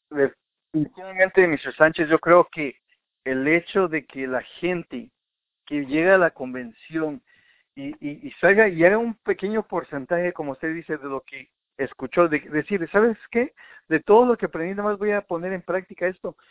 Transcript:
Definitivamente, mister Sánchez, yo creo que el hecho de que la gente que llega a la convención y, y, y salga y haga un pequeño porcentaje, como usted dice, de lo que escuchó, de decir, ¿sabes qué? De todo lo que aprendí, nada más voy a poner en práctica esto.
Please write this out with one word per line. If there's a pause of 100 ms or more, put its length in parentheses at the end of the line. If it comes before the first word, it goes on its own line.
(100)
Definitivamente,
mister
Sánchez,
yo
creo
que (480)
el
hecho
de
que
la
gente (560)
que
llega
a
la
convención (520)
y, (180)
y,
y (100)
salga
y
haga
un
pequeño
porcentaje,
como
usted
dice,
de
lo
que (300)
escuchó,
de
decir,
¿sabes (140)
qué? (340)
De
todo
lo
que
aprendí,
nada
más
voy
a
poner
en
práctica
esto. (140)